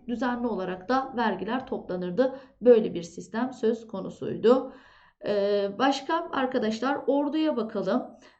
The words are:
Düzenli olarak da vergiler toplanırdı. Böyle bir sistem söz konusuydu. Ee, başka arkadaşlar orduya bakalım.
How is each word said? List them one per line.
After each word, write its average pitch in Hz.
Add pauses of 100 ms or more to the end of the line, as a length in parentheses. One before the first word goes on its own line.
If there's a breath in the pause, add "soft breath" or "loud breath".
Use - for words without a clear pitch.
Düzenli 240
olarak 185
da 269
vergiler 214
toplanırdı. 185 (220 loud breath)
Böyle 220
bir 170
sistem 233
söz 226
konusuydu. 202 (540 loud breath)
Ee, 202 (100)
başka 285
arkadaşlar 254
orduya 285
bakalım. 214 (360 loud breath)